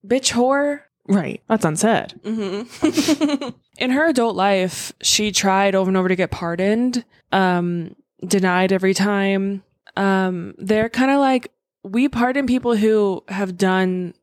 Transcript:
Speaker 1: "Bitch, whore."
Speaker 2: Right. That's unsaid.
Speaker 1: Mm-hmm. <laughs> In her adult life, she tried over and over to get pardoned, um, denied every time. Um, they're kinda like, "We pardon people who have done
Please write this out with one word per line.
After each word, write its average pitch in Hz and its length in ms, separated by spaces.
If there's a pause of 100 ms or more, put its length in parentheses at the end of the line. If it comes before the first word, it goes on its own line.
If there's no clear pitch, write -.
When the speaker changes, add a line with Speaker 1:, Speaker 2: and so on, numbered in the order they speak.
Speaker 1:
"Bitch, 254 260
whore." 277 500 (260)
Speaker 2:
Right. 190 400
That's 220 160
unsaid. 175 500 (100)
Speaker 1:
Mm-hmm. 262 1200 (160)
<laughs> - 140
In 254 120
her 294 180
adult 233 280
life, 190 560 (100)
she 214 300
tried 196 420
over 190 160
and 190 60
over 185 120
to 185 80
get 180 140
pardoned, 214 760 (280)
um, 175 640 (320)
denied 185 460
every 190 220
time. 196 680 (340)
Um, 190 640
they're 214 300
kinda 269 300
like, 262 340 (320)
"We 233 240
pardon 254 380
people 240 300
who 208 520
have 190 280
done 185 680